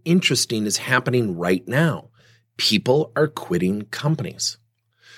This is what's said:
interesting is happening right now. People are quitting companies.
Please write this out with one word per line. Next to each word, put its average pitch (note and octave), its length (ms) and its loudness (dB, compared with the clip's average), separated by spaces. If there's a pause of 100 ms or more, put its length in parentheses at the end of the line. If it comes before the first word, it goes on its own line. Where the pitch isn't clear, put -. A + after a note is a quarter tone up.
interesting B2 640 2
is G2+ 100 -2
happening B2+ 600 0
right F2+ 300 0
now. C3+ 440 0 (480)
People B2+ 580 2
are D3+ 100 2
quitting F#2 600 -2
companies. - 720 -4 (600)